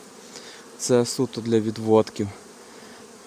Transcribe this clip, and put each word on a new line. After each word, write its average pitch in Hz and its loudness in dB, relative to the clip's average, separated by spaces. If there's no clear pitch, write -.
Це 120 2
суто 120 -4
для 113 2
відводків. 110 0